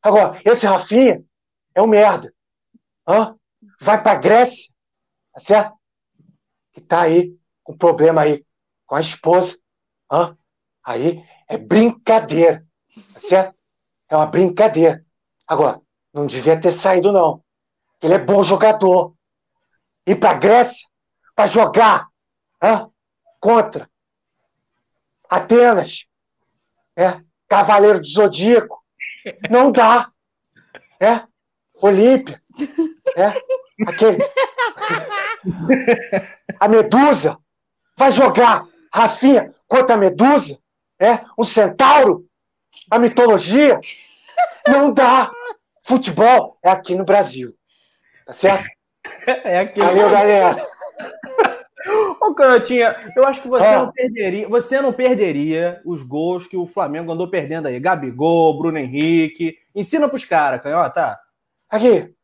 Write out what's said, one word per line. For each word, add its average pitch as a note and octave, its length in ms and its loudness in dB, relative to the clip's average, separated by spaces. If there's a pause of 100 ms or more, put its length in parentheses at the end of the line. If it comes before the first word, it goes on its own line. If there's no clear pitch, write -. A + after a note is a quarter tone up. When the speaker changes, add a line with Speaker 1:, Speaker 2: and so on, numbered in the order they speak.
Speaker 1:
Agora, G3+ 420 0
esse A#3 220 2
Rafinha G3+ 580 0 (500)
é F#3 80 0
um A3 60 2
merda. G#3 460 2 (720)
Hã? G#3+ 280 -2 (460)
Vai G#3+ 200 0
pra G#3 140 2
Grécia, A#3+ 560 0 (640)
tá - 60 -20
certo? G#3 340 0 (960)
Que - 100 -20
tá E3+ 200 -2
aí F3 340 0 (280)
com - 140 -20
problema E3 440 2
aí D3+ 240 -2 (400)
com C#3 100 -8
a D3+ 60 -4
esposa. F3 560 -2 (540)
Hã? D#3+ 260 -4 (460)
Aí B2+ 400 -6 (240)
é A2+ 100 -10
brincadeira, F3 1080 0 (480)
tá - 60 -20
certo? F#3+ 360 -2 (540)
É D#3 60 -4
uma D3+ 120 0
brincadeira. E3+ 760 0 (440)
Agora, D3 340 -2 (320)
não D3 140 -6
devia C3 320 -2
ter E3+ 120 0
saído, F#3 400 0
não. E3+ 320 0 (580)
Ele E3 120 0
é G3 60 2
bom G3 240 0
jogador. F#3+ 720 0 (880)
Ir F#3 140 -2
pra G3+ 160 2
Grécia A#3+ 520 0 (480)
pra G#3 120 0
jogar, G#3 600 2 (540)
hã? F#3 280 0 (500)
Contra G#3+ 500 -2 (1400)
Atenas, A3+ 760 0 (920)
né? F3 280 -2 (240)
Cavaleiro G3+ 520 4
do D3+ 80 -14
Zodíaco. G3 760 0 (680)
Não B3 220 4
dá. A#3 400 2 (880)
Né? A3+ 280 0 (540)
Olímpia. G#3 600 2 (760)
Né? - 160 0 (540)
Aquele. - 320 0 (2500)
A G3+ 80 0
Medusa A3 720 2 (600)
vai C4+ 140 4
jogar A#3 540 2 (280)
Rafinha A#3 600 2 (140)
contra B3+ 280 2
a - 20 -2
Medusa, G3 600 0 (420)
né? A3+ 260 0 (120)
Um A3+ 60 -2
centauro, A3+ 840 2 (640)
a A3 80 0
mitologia. A#3 840 2 (880)
Não C#4 260 2
dá. B3+ 360 2 (560)
Futebol A#3 800 0
é F3+ 80 4
aqui F#3 240 -4
no F#3 100 -6
Brasil. C3 480 -2 (720)
Tá B2 80 -20
certo? F#3+ 320 -2 (800)
Speaker 2:
É F3+ 160 -2
aqui. G3 200 -6
Speaker 1:
Valeu, G3 300 2
galera. G3+ 560 2 (1500)
Speaker 2:
Ô, G#4+ 140 -2
Canhotinha, B3 600 0 (200)
eu B3+ 100 2
acho C4+ 160 -4
que C4 60 -16
você G#3+ 200 2
Speaker 1:
É. G#3+ 100 4
Speaker 2:
não C4 140 -4
perderia, G#3+ 580 -6
você A#3+ 320 -2
não C4+ 100 -2
perderia F3 920 -4
os E3+ 160 -10
gols E3 460 -8
que F#3+ 100 -12
o F3+ 80 -6
Flamengo E3 460 -8
andou F3 180 -8
perdendo D#3 380 -8
aí. B2 120 -8
Gabigol, D#3 800 -2
Bruno E3 220 -6
Henrique. D#3+ 800 -4 (160)
Ensina D4 340 -4
pros C4+ 160 -10
caras, D3 360 -2
Canhota. D3 580 -6 (500)
Speaker 1:
Aqui. G#3+ 420 0 (120)